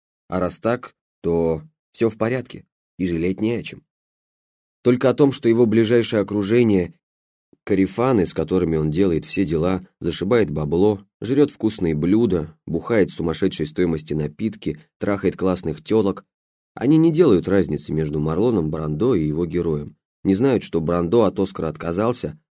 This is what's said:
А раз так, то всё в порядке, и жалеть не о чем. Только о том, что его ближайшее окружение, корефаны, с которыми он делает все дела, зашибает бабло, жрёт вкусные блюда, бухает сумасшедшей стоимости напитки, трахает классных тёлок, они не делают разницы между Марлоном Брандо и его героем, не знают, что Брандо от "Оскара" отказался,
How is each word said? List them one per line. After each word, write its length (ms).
А 120
раз 200
так, 360
то 400
всё 180
в 80
порядке, 480
и 80
жалеть 360
не 120
о 80
чем. 220
Только 280
о 40
том, 180
что 160
его 200
ближайшее 540
окружение, 760
корефаны, 640
с 80
которыми 440
он 140
делает 340
все 180
дела, 440
зашибает 520
бабло, 520
жрёт 300
вкусные 460
блюда, 600
бухает 420
сумасшедшей 560
стоимости 480
напитки, 680
трахает 360
классных 480
тёлок, 420
они 220
не 140
делают 360
разницы 440
между 280
Марлоном 500
Брандо 460
и 100
его 220
героем, 500
не 120
знают, 260
что 180
Брандо 440
от 160
"Оскара" 300
отказался, 680